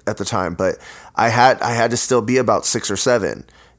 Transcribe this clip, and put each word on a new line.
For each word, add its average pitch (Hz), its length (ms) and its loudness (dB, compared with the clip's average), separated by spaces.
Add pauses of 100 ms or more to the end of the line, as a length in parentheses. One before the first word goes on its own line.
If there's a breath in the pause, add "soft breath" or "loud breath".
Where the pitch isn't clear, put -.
at 104 120 -4
the 101 80 -6
time, 92 280 -2
but 92 220 -2 (380 loud breath)
I 113 160 2
had, 120 320 4
I 120 80 -2
had 117 220 0
to 123 40 0
still 123 240 0
be 123 160 0
about 113 300 0
six - 240 -2
or 98 60 -4
seven. 92 500 -2 (320 soft breath)